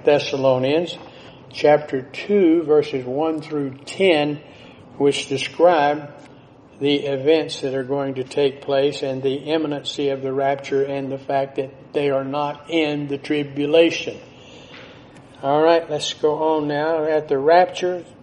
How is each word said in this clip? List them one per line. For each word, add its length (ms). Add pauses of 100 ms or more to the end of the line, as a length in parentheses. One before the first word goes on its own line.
Thessalonians, 920 (560)
chapter 520
two, 580
verses 420
one 380
through 300 (140)
ten, 540 (600)
which 280
describe 840 (680)
the 280
events 540
that 120
are 100
going 300
to 100
take 380
place 400
and 220
the 100
imminency 760
of 120
the 100
rapture 520
and 280
the 60
fact 380
that 160 (220)
they 180
are 120
not 460
in 380
the 100
tribulation. 1000 (1200)
All 160
right, 300
let's 240
go 420
on 120
now. 360
At 240
the 120
rapture, 680 (180)